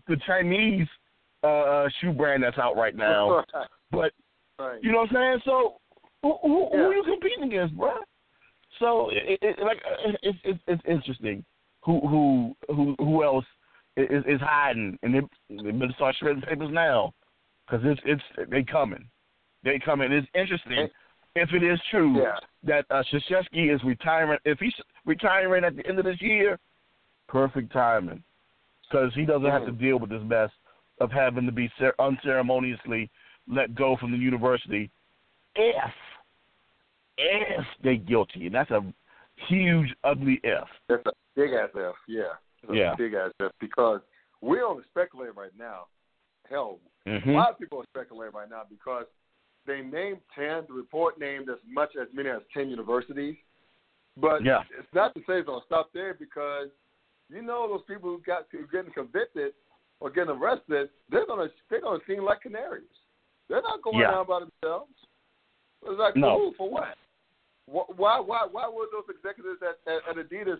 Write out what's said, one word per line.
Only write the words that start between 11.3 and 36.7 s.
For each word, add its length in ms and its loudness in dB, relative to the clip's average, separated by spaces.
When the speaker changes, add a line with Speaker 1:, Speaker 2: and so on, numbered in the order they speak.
Speaker 1:
who, 200 4
who, 540 4
who, 260 2
who 240 4
else 220 2
i-, 40 4
is, 260 2
is 140 2
hiding, 600 0
and 100 2
they, 80 4
they 80 -4
better 240 -2
start 240 0
shredding 220 0
papers 300 -6
now, 420 2
'cause 140 0
it's, 220 2
it's, 440 -4
they 140 0
coming, 420 -2
they 160 0
coming. 320 0
It's 220 2
interesting 460 -2
Speaker 2:
And 100 -2
Speaker 1:
if 180 0
it 100 4
is 160 2
true 300 6
Speaker 2:
Yeah. 140 0
Speaker 1:
That, 260 2
uh, 140 2
Krzyzewski 720 0
is 100 0
retiring. 600 2
If 140 2
he's 140 -2
retiring 580 2
at 120 2
the 100 -10
end 140 -2
of 60 2
this 160 -4
year, 380 2
perfect 440 0
timing, 520 2
'cause 240 2
he 120 -2
doesn't 240 2
have 160 0
to 60 -6
Speaker 2:
Mm. 80 -8
Speaker 1:
deal 180 4
with 120 -4
this 140 -6
mess 280 2
of 120 0
having 340 0
to 60 0
be 160 -2
cer-, 220 2
unceremoniously 1080 0
let 280 -2
go 220 2
from 140 -4
the 60 -2
university 720 0
if, 380 2